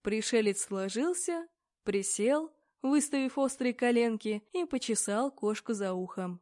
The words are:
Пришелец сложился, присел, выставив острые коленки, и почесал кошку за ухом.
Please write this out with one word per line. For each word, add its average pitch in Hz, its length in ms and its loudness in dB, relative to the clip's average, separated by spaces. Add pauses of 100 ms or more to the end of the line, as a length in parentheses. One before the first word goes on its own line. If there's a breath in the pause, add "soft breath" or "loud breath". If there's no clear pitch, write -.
Пришелец 214 600 2
сложился, 311 840 -2 (360)
присел, 220 720 0 (280)
выставив 277 560 2
острые 254 360 0
коленки, 233 800 0
и 359 140 -2
почесал 226 680 0
кошку 214 420 -2
за 196 200 -2
ухом. 180 480 -6